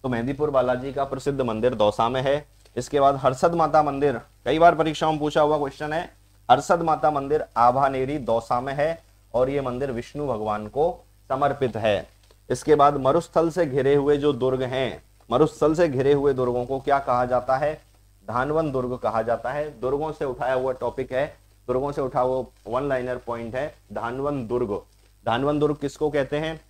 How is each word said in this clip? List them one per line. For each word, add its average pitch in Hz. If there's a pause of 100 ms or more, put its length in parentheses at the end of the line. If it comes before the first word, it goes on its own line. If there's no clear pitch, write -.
तो 139
मेहंदीपुर 127
बालाजी 127
का 139
प्रसिद्ध 135
मंदिर 120
दौसा 107
में 127
है। 143 (300)
इसके 139
बाद 139
हर्षद 139
माता 156
मंदिर, 139 (240)
कई 143
बार 170
परीक्षाओं 156
में 156
पूछा 151
हुआ 151
क्वेश्चन 147
है, 170 (380)
हर्षद 170
माता 156
मंदिर 143 (120)
आभानेरी 131
दौसा 117
में 135
है 156 (320)
और 131
ये 143
मंदिर 131
विष्णु 135
भगवान 107
को 143 (240)
समर्पित 135
है। 104 (420)
इसके 147
बाद 147
मरुस्थल 160
से 170
घिरे 135
हुए 143
जो 143
दुर्ग 127
हैं, 127 (300)
मरुस्थल 151
से 170
घिरे 135
हुए 143
दुर्गों 123
को 135
क्या 139
कहा 127
जाता 123
है? 151 (540)
धानवन 143
दुर्ग 127
कहा 113
जाता 117
है। 147
दुर्गों 143
से 147
उठाया 127
हुआ 127
टॉपिक 127
है, 139 (300)
दुर्गों 135
से 147
उठा 127
हुआ 127 (220)
वन 127
लाइनर 127
पॉइंट 117
है 143 (180)
धानवन 127
दुर्ग। 110 (460)
धानवन 135
दुर्ग 147
किसको 143
कहते 143
हैं? 160